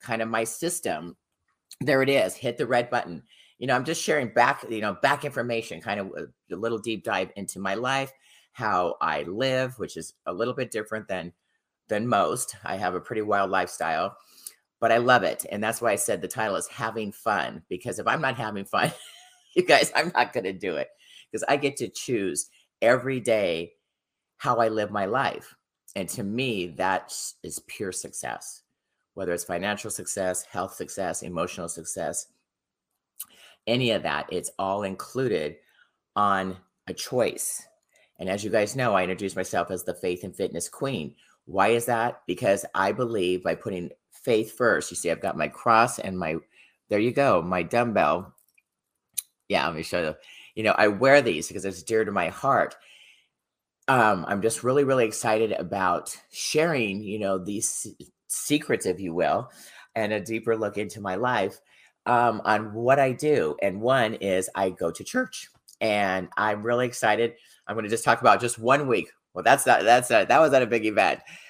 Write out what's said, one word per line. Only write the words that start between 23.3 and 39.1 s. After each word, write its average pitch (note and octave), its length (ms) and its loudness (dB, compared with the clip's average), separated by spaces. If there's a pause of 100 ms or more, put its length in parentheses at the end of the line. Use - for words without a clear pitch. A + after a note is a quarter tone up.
how A#2+ 220 0
I A2+ 100 4
live G#2+ 240 -2
my G2+ 140 -2
life. A#2 500 -4 (400)
And F#2 140 -6
to A2+ 120 -6
me, G#2 540 -2
that F#2 360 -2 (300)
is - 240 -12
pure G2 240 -8
success, - 720 -10 (520)
whether F2+ 180 -4
it's F2 100 -2
financial G2+ 480 -4
success, F#2 540 -4
health F#2+ 300 -6
success, E2+ 500 -6
emotional F2 440 -6
success, E2 600 -8 (1400)
any A#2+ 240 2
of G2+ 140 0
that, D2 260 -2
it's F2 280 -6
all G2 260 -2
included F#2+ 720 -4 (580)
on F#2+ 420 0 (300)
a F#2 80 -10
choice. - 720 -4 (520)
And F#2 100 -8
as G2+ 160 -2
you G#2 60 -4
guys G#2 260 0
know, A#2+ 180 2
I F#2 80 4
introduce F#2 340 -2